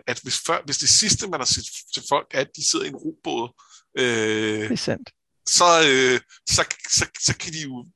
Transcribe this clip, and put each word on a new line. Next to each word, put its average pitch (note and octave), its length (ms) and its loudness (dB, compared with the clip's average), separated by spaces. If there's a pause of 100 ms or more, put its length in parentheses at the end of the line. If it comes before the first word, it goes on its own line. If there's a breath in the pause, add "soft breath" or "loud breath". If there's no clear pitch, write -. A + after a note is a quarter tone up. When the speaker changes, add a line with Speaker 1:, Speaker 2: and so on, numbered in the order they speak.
Speaker 1:
at B2 160 -4
hvis - 240 -4
før, E3+ 180 0
hvis C#3 120 -4
det C#3+ 120 0
sidste, G#3 400 2
man D#3+ 100 -4
har B2+ 60 -4
set - 200 -2 (280)
til C3 160 -6
folk, D3 240 0
er, C#3+ 80 -2
at C#3+ 140 -4
de C#3+ 140 -4
sidder D#3 160 0
i - 20 -6
en C#3 80 -10
robåd, C3 540 -6 (500 soft breath)
øh, A2 640 0
Speaker 2:
Det A2 80 -4
er A#3 40 -2
sandt. - 340 -6 (360)
Speaker 1:
så, - 200 4 (240)
øh, C3 300 4 (300 soft breath)
så, - 120 2 (280)
så, - 160 0 (140)
så - 180 0
kan E3 160 -10
de D#3+ 100 -10
jo B2+ 220 -12 (100)